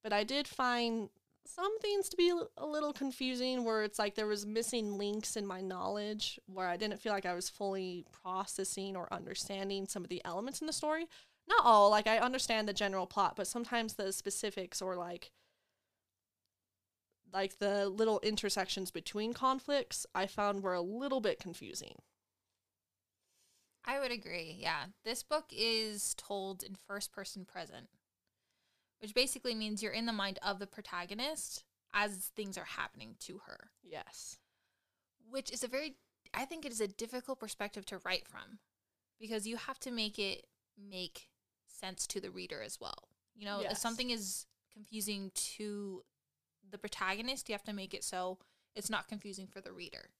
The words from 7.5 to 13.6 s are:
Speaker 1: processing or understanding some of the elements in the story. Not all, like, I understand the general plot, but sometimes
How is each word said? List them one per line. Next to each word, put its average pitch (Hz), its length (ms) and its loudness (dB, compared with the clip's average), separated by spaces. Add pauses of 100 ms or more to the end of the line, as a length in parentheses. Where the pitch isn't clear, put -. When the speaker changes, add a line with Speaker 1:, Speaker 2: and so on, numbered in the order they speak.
Speaker 1:
processing 190 840 -2
or 175 160 -4
understanding 196 760 -2
some 185 160 -4
of 175 60 -8
the 180 160 -4
elements 202 340 -2
in 311 80 -2
the 302 60 -2
story. 311 340 2 (400)
Not 415 160 8
all, 214 260 12
like, 214 180 8
I 220 100 8
understand 233 500 4
the 202 60 0
general 190 340 2
plot, 196 300 2
but 190 100 0
sometimes 233 460 0